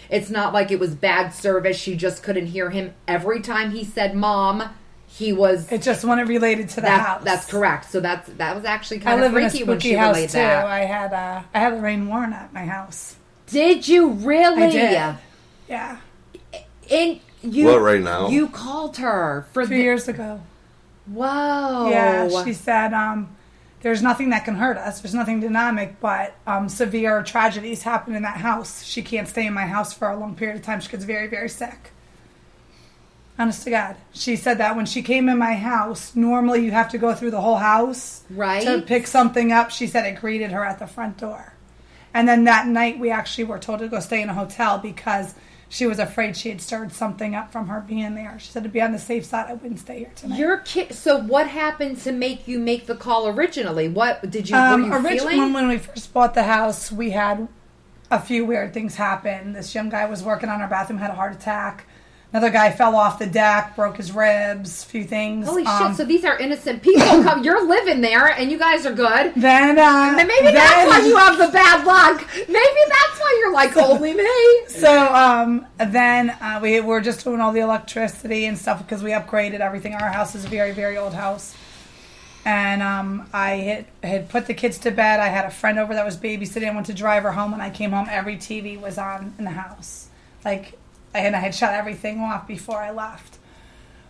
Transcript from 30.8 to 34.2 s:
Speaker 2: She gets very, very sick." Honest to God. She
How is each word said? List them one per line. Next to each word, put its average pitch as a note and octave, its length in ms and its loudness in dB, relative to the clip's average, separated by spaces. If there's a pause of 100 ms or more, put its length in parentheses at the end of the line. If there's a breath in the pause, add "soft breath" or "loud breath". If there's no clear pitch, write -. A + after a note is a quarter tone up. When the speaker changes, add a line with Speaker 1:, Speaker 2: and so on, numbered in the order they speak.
Speaker 2:
She - 80 -14
gets G3 140 -12
very, G#3+ 240 -6
very A3 220 -8
sick." - 420 -14 (1500 soft breath)
Honest A3+ 240 -2
to B3 80 -10
God. G3+ 240 -2 (180)
She A#3+ 220 -4